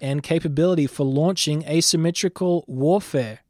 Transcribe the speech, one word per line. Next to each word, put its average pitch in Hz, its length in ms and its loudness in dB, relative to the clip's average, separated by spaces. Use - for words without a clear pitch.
and 139 220 -2
capability 165 640 0
for 143 180 -4
launching 151 600 0
asymmetrical 170 1040 0
warfare." 135 840 0